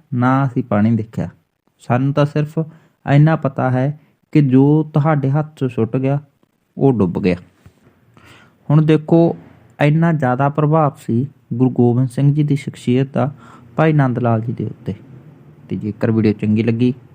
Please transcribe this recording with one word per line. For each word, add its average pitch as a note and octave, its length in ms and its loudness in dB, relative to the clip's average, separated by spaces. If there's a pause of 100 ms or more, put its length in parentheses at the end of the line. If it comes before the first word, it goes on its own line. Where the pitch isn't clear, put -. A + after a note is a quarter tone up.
(140)
ਨਾ C3 320 2
ਅਸੀਂ B2+ 180 -4
ਪਾਣੀ G#2+ 280 0
ਦੇਖਿਆ, A2 380 -4 (500)
ਸਾਨੂੰ C3 340 -2
ਤਾਂ D3 120 2
ਸਿਰਫ D3+ 340 -4 (460)
ਇੰਨਾ D3 300 4
ਪਤਾ C3 360 -4
ਹੈ C3 280 -2 (320)
ਕਿ D#3 100 2
ਜੋ C#3+ 520 2
ਤੁਹਾਡੇ C#3+ 360 0
ਹੱਥ D3+ 260 -4
'ਚੋਂ C3 140 -4
ਸੁੱਟ A2+ 280 -4
ਗਿਆ, C3+ 220 -2 (580)
ਉਹ C3+ 160 2
ਡੁੱਬ G2 300 -2
ਗਿਆ।" F2+ 120 0 (1300)
ਹੁਣ D3+ 160 4
ਦੇਖੋ, D#3 520 2 (440)
ਇੰਨਾ D#3+ 320 2
ਜ਼ਿਆਦਾ C3 360 0
ਪ੍ਰਭਾਵ D3+ 480 0
ਸੀ A#2+ 300 -4 (260)
ਗੁਰੂ B2 160 0
ਗੋਬਿੰਦ B2 400 0
ਸਿੰਘ C#3+ 240 0
ਜੀ D3+ 100 0
ਦੀ D3 120 0
ਸ਼ਖਸੀਅਤ C3+ 580 -4
ਦਾ B2+ 180 -2 (440)
ਭਾਈ D#3 180 2
ਨੰਦ C3 260 0
ਲਾਲ A#2 220 0
ਜੀ A#2 120 -6
ਦੇ A2 120 -8
ਉੱਤੇ। - 280 -10 (760)
ਤੇ F#2+ 60 -6
ਜੇਕਰ G#2 360 -4
ਵੀਡੀਓ A2 220 2
ਚੰਗੀ G#2+ 300 -2
ਲੱਗੀ, A#2+ 300 0 (220)